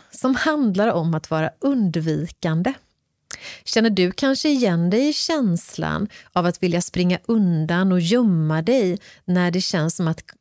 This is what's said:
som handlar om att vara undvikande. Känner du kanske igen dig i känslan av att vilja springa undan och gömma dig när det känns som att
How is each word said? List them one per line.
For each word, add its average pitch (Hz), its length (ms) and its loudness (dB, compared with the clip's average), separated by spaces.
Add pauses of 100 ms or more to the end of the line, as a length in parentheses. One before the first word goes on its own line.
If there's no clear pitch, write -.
(120)
som 254 240 0
handlar 233 560 0
om 165 220 0
att 160 160 -6
vara 160 300 -2
undvikande. 170 1120 -2 (880)
Känner 226 260 2
du 185 220 2
kanske 269 380 0
igen 180 400 2
dig 254 200 2
i 302 40 -2
känslan 190 920 -2 (260)
av 175 120 0
att 175 180 -2
vilja 175 180 0
springa 180 440 0
undan 180 640 2
och 180 80 2
gömma 165 640 2
dig 185 380 0 (260)
när 180 260 2
det 185 100 -2
känns 160 340 -2
som 170 120 -2
att 160 160 -4 (180)